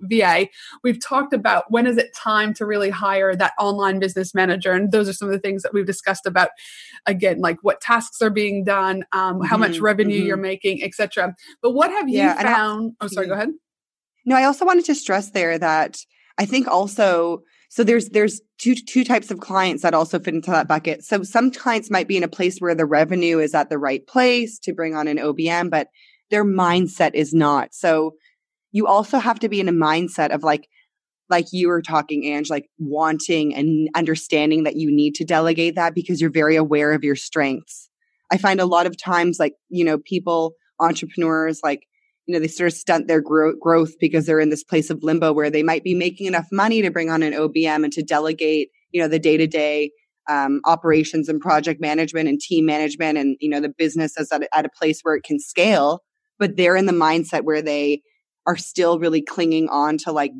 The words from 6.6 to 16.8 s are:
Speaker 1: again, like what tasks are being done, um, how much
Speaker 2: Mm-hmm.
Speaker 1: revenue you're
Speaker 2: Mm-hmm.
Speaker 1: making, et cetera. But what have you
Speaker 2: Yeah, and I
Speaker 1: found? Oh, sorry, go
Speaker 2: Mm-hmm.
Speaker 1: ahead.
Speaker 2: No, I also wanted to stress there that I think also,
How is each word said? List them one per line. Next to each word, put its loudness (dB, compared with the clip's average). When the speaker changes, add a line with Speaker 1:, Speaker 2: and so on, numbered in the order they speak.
Speaker 1:
again, 0
like -2
what 0
tasks -2
are 2
being -2
done, -2
um, -2
how 0
much 2
Speaker 2:
Mm-hmm. -4
Speaker 1:
revenue 2
you're -2
Speaker 2:
Mm-hmm. -6
Speaker 1:
making, -4
et -10
cetera. -4
But 0
what 2
have -4
you 0
Speaker 2:
Yeah, 2
and 0
I 2
Speaker 1:
found? -2
Oh, -8
sorry, -4
go -6
Speaker 2:
Mm-hmm. -4
Speaker 1:
ahead. -4
Speaker 2:
No, 4
I 4
also 2
wanted 4
to 0
stress -2
there 0
that 0
I 0
think 0
also, 0